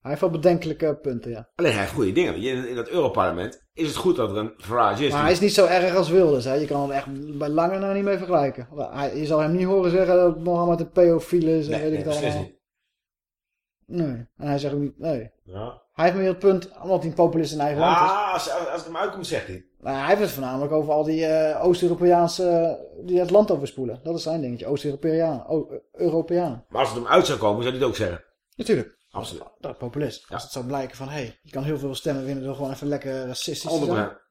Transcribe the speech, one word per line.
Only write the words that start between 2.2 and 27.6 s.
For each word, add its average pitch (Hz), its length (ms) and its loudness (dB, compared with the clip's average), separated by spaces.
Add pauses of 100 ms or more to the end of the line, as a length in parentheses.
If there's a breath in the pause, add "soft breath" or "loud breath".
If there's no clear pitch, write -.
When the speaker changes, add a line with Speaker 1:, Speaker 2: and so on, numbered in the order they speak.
Speaker 2:
In, 127 320 -4
in 123 80 -8
dat 117 120 -6
Europarlement 104 840 -2
is 160 140 -4
het 131 80 -6
goed 180 200 2
dat 110 140 -2
er 101 80 -4
een 113 200 -6
Farage 107 360 0
is 110 60 -4
Speaker 1:
Maar 143 100 0
Speaker 2:
die 143 140 0
Speaker 1:
hij 160 80 4
is 180 80 2
niet 202 140 2
zo 196 120 8
erg 180 300 2
als 165 140 4
Wilders, 156 360 4
hè. 135 80 -2
Je 147 140 0
kan 143 140 -2
het 139 100 -2
echt 139 460 -6
bij 147 120 -4
lange 170 300 0
na 196 140 -2
niet 202 100 0
mee 202 140 0
vergelijken. 143 580 0
Hij, 139 420 -6
je 151 80 -4
zal 151 140 2
hem 156 160 2
niet 185 100 2
horen 185 260 2
zeggen 180 240 4
dat 175 280 4
Mohammed 170 360 2
een 165 120 -6
pedofiel 170 560 4
is 160 180 2
en 151 60 -4
Speaker 2:
Nee, 147 100 -2
Speaker 1:
weet 156 80 0
Speaker 2:
nee, 156 100 0
Speaker 1:
ik - 60 -6
het 156 80 -2
Speaker 2:
beslist 135 220 -2
Speaker 1:
allemaal. 95 80 -4
Speaker 2:
niet. - 180 -14 (1200)
Speaker 1:
Nee. 139 400 -4 (120)
En 147 100 -8
hij 143 100 0
zegt 139 160 -2
ook 143 60 -2
niet, 143 180 -4
nee. 123 340 -4 (140)
Speaker 2:
Ja. 104 360 -12 (120)
Speaker 1:
Hij 160 120 0
heeft 190 120 4
meer 190 100 0
het 180 120 -2
punt, 190 320 2 (100)
omdat 185 180 0
hij 160 100 -4
een 143 60 -8
populist 165 380 2
in 156 60 -6
eigen 147 200 0
land 165 180 6
is. 180 60 6
Speaker 2:
Ah, 190 300 2
als, 143 180 -4
als, 165 160 -4
als 151 80 -4
het 165 100 -8
hem 165 120 -10
uitkomt, 196 300 -4
zegt 131 200 -4
hij. 92 180 -14 (140)
Speaker 1:
Maar 135 200 -6
hij 139 80 -4
heeft 202 140 4
het 190 100 0
voornamelijk 135 420 -4
over 151 200 2
al 151 100 2
die, 160 220 0
eh, 156 400 2
Oost-Europeaanse, 175 840 4
eh, 165 580 0
die 180 120 4
het 175 100 2
land 208 220 6
overspoelen. 131 520 -4
Dat 165 120 -4
is 160 80 -8
zijn 160 180 -4
dingetje. 123 240 -6
Oost-Europeaan, 147 840 -2
o-, 156 240 -2
eh, - 60 -10 (140)
Europeaan. 165 760 -2
Speaker 2:
Maar 117 120 -4
als 127 80 2
het 110 80 -6
hem 120 100 -6
uit 170 180 6
zou 131 140 -2
komen, 107 240 0